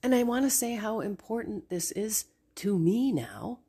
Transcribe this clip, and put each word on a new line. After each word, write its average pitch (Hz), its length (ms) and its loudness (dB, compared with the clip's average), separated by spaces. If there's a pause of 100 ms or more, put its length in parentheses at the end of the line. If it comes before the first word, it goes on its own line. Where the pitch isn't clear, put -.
And 254 140 4
I 240 80 6
want 240 220 2
to 269 40 4
say 240 240 0
how 220 260 -4
important 208 680 -6
this 175 220 -4
is 214 340 -4 (300)
to 196 240 0
me 226 320 4
now 160 580 -6